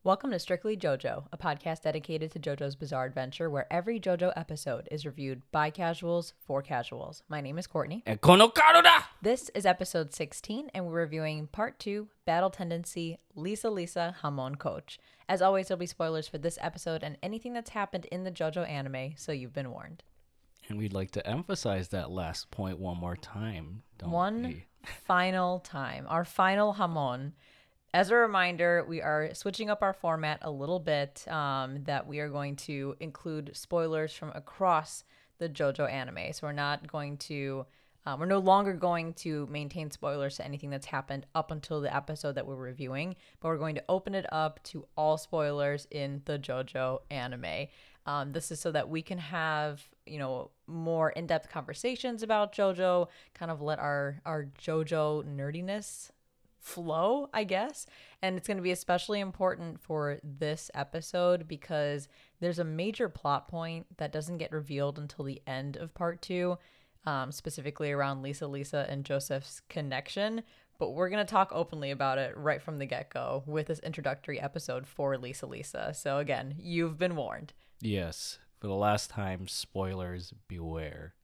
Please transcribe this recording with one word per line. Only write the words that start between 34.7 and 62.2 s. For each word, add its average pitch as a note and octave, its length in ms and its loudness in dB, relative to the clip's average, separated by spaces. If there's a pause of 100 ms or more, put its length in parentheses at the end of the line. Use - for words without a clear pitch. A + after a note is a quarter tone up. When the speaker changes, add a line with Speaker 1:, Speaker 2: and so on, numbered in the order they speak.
Speaker 1:
the E3+ 100 -4
JoJo C#3+ 440 2
anime. C3 420 -6
So - 140 -8
we're D3 60 -4
not D3 380 -2
going C#3+ 280 -6
to, C3+ 480 -4 (400)
um, C#3 120 -2
we're D#3+ 60 0
no G3 140 6
longer G3 340 8
going E3+ 440 0
to D3+ 340 -4
maintain D3 400 -6
spoilers C#3 460 -4
to - 100 -8
anything C#3+ 240 -8
that's C#3 160 -6
happened C#3 480 -6
up D#3+ 160 0
until D3+ 320 -4
the C#3+ 120 -2
episode C#3+ 420 -2
that C3+ 100 -4
we're C3+ 80 -8
reviewing, C3 600 -6 (260)
but E3 80 -2
we're D#3+ 100 2
going D#3 160 -2
to - 160 -4
open F#3+ 240 2
it F#3+ 180 -2
up D#3 300 0
to - 240 -12 (100)
all D#3 220 4
spoilers C#3+ 720 0
in C#3 340 -4
the D3 140 -2
JoJo C3 600 -2 (100)
anime. B2+ 560 -4 (400)
Um, C#3+ 260 -2
this E3 180 -4
is D#3 80 -6
so E3 140 -2
that D3 160 2
we D#3+ 140 -2
can F3+ 160 -6
have, D3+ 680 -2 (200)
you D3+ 120 -10
know, C3 320 -4 (160)
more E3 440 2
in-depth E3 400 -2
conversations A3+ 720 -4
about G#3 320 2
JoJo, F3+ 540 4 (260)
kind E3 160 -6
of D3+ 100 -4
let D3 180 0
our, C#3+ 460 0
our D#3 240 -2 (100)
JoJo D#3 680 2
nerdiness E3 840 -6 (500)
flow, F3+ 760 2
I A3 80 2
guess. G3+ 440 -2 (360)
And F#3 140 0
it's - 100 -6
gonna F#3+ 160 -2
be F3+ 80 2
especially F3+ 480 2
important F3+ 640 -2
for D3 420 -2
this D3+ 520 -4
episode E3 760 2
because D3 580 -2 (320)